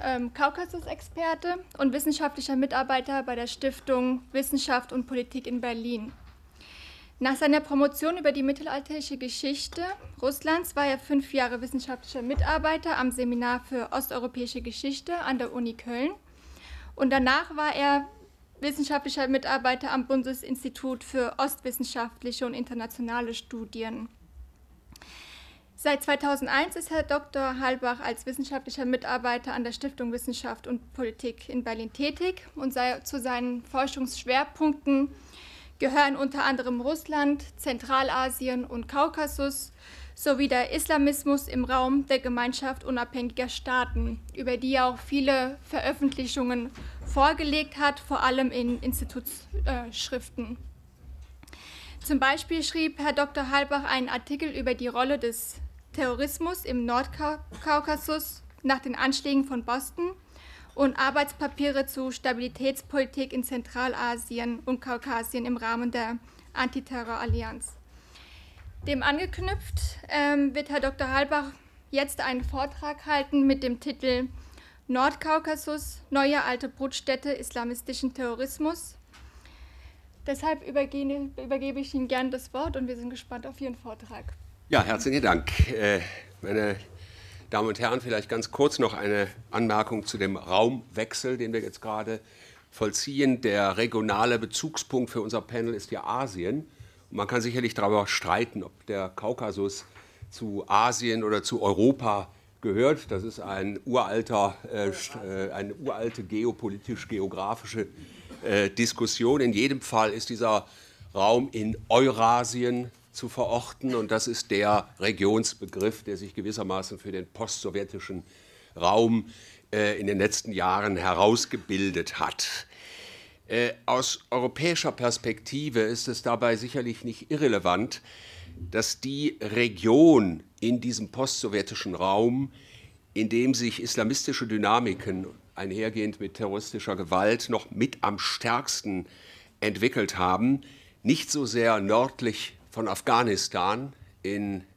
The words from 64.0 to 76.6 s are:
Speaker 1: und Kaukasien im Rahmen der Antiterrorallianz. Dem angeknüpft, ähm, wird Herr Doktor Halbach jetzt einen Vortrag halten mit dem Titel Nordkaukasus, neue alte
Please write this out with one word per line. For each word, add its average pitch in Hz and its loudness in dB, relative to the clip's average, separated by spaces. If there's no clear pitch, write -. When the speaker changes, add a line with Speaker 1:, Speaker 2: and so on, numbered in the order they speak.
Speaker 1:
und 254 -4
Kaukasien 240 -4
im 247 -2
Rahmen 233 -2
der 233 -2
Antiterrorallianz. 233 -4
Dem 277 -2
angeknüpft, - -2
ähm, 285 2
wird 294 -2
Herr 294 -2
Doktor 269 -2
Halbach 269 2
jetzt 277 -2
einen 254 -2
Vortrag 294 -6
halten 285 2
mit 269 4
dem 247 -2
Titel 254 -2
Nordkaukasus, 302 0
neue 277 4
alte 247 -2